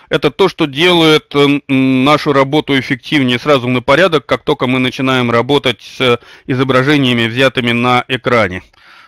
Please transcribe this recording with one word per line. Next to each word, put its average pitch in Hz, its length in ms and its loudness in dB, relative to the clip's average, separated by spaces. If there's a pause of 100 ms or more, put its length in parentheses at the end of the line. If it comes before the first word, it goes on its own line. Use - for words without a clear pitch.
Это 156 220 -2
то, 190 180 0
что - 160 -4
делает, 156 720 0
э, 143 340 2
м, 131 360 0
нашу 147 280 0
работу 139 460 0
эффективнее 127 600 -2
сразу 135 300 0
на 127 120 -2
порядок, 151 440 0
как - 180 -4
только 139 240 -4
мы 131 120 0
начинаем 127 520 -2
работать 123 500 0
с 123 380 -2 (280)
изображениями, 127 800 0
взятыми 123 440 -2
на 123 380 0
экране. 113 540 -2 (440)